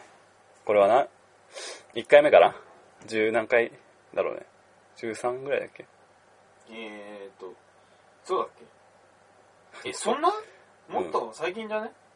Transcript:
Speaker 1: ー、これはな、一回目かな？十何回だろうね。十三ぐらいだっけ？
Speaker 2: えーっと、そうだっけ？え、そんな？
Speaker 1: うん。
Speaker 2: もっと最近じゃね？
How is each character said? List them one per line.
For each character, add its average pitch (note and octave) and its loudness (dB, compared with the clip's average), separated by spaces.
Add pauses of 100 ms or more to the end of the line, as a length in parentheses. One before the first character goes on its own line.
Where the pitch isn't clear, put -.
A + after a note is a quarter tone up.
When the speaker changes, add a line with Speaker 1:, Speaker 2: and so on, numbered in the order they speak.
(640)
Speaker 1:
ー、 - -20
こ G#2+ 2
れ G2+ 6
は G2 6
な、 B2 4 (880)
一 A#2 -8
回 D3 8
目 D3 2
か F#2 10
な？ - 6 (520)
十 A2 0
何 A2 -2
回 A#2 2 (420)
だ F#2+ -2
ろ F2 -4
う - -12
ね。 - -14 (540)
十 A2+ -10
三 B2 -6
ぐ C#3+ -8
ら B2+ 0
い - -2
だ - -6
っ - -18
け？ - -20 (840)
Speaker 2:
え G#2 -16
ー - -20
っ - -20
と、 F#2 -16 (680)
そ - -4
う - 0
だ - -4
っ - -14 (1300)
け？ B2 -10
え、 - -6
そ - -4
ん C#4 -4
な？ E4 2 (600)
Speaker 1:
う - -12
ん。 - -8
Speaker 2:
も - -2
っ - -6
と - -4
最 F3 -6
近 A3 -10
じ G#3 -6
ゃ G#3+ -4
ね？ A3+ -10 (240)